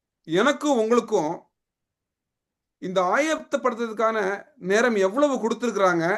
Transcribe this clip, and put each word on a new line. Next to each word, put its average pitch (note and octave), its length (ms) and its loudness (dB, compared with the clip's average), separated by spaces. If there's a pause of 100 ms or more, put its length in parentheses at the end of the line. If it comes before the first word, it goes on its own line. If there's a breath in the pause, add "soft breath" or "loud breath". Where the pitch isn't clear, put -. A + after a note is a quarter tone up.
(280)
எனக்கும் C4 500 0
உங்களுக்கும் A3 540 0 (1500)
இந்த F#3 200 -2
ஆயத்தப்படுத்துறதுக்கான A#3 1160 -2 (380)
நேரம் G#3+ 400 2
எவ்வளவு B3 400 2
கொடுத்திருக்கிறாங்க G3+ 680 0 (140)